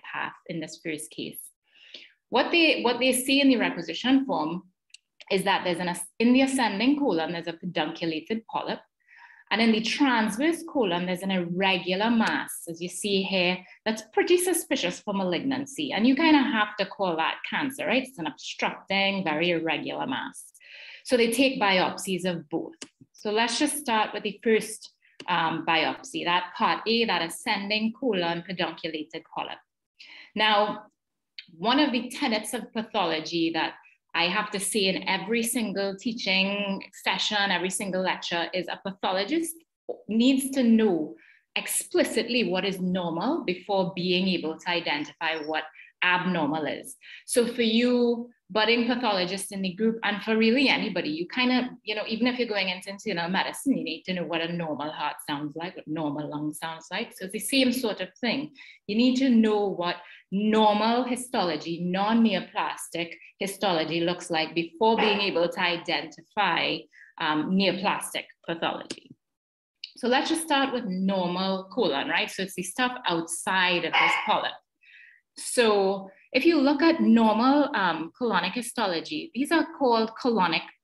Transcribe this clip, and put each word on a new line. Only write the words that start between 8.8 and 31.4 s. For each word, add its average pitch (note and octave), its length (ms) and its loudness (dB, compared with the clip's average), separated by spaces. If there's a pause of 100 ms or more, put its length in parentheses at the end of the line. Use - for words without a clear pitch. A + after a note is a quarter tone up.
And G#3 100 2
in A3+ 100 6
the G#3+ 100 2
transverse B3 840 2
colon, F3+ 380 0
there's F3+ 160 -4
an G3 100 -2
irregular F#3 760 0
mass, F#3+ 580 0
as E3 140 -10
you F3 80 -6
see G3 320 -2
here, F#3 360 0 (280)
that's A3 160 -2 (120)
pretty F4+ 240 4
suspicious E4 640 -2
for G#3 120 -6
malignancy. D3 760 -2
And G3+ 160 2
you C4 80 6
kinda D#4 260 6
have A3 360 0
to G3 80 0
call F#3 320 -2
that D#3 180 0 (140)
cancer, D#3 360 -4
right? A3+ 180 2
It's - 140 -14
an D#3 100 -6
obstructing, G3 960 -2
very E3 280 0
irregular D#3 560 -2
mass. - 460 -8 (520)
So B3+ 100 2
they A#3 160 4
take C4+ 300 2
biopsies F#3 640 0
of E3 240 -4
both. - 240 -6 (400)
So - 180 -6
let's A#3 280 2
just D4 180 0
start A3 360 0
with G3+ 100 -8
the G3+ 200 -6
first, A3 480 0 (380)
um, E3 340 0
biopsy, D#3 640 0
that F3 320 0
part F3+ 300 2
A, A3+ 180 4
that F3 160 0
ascending G#3 760 -2
colon F3 500 0
pedunculated D#3+ 720 -6 (100)
polyp. - 280 -10 (760)
Now, G#3 520 2 (680)